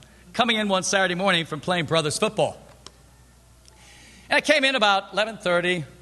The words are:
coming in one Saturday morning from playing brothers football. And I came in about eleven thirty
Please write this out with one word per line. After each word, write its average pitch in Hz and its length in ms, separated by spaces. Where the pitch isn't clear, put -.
coming 226 240
in 208 100
one 185 140
Saturday 190 320
morning 175 320
from 151 140
playing 175 260
brothers 151 320
football. 165 400
And - 80
I 285 60
came 294 220
in 269 100
about 202 400
eleven 214 240
thirty 175 480